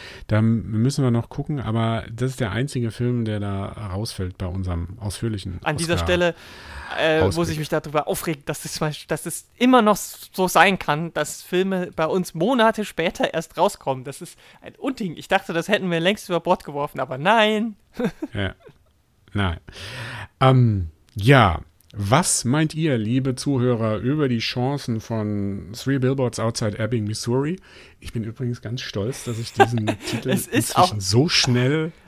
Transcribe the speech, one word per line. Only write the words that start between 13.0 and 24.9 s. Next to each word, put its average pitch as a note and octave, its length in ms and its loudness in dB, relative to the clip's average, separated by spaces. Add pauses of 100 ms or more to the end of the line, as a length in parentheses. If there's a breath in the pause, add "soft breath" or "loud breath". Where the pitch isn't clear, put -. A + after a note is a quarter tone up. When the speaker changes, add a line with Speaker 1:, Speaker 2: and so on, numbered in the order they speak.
Speaker 2:
erst - 240 -6
rauskommen. D3 460 0
Das C3+ 180 -12
ist - 160 -16 (240 soft breath)
ein - 140 -16
Unding. A3+ 420 -4
Ich - 120 -14
dachte, F#3+ 240 0
das E3 160 -2
hätten F#3 200 0
wir E3+ 120 0
längst F#3+ 280 0
über E3+ 120 0
Bord - 240 0
geworfen, C#3+ 340 -8
aber C3 180 -6
nein. G#3+ 600 2 (200)
<laughs> - 380 -6
Speaker 1:
Ja. G2 200 -2 (800)
Nein. F#2+ 260 0 (800 loud breath)
Ähm, A#2+ 480 6 (260)
ja. G#2 460 6 (340)
Was A2+ 520 2
meint D3+ 280 2
ihr, D#3 220 0
liebe B2 380 0
Zuhörer, A#2+ 640 0
über C#3 320 2
die A#2 80 2
Chancen B2+ 640 -2